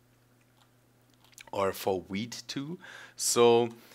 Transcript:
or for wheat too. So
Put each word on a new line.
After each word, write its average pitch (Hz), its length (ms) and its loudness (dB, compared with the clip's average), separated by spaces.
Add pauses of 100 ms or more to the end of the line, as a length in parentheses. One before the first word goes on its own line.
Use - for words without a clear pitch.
(1500)
or 98 220 -2
for 95 300 -4
wheat 107 440 -8
too. 147 320 -10 (380)
So 120 540 4 (240)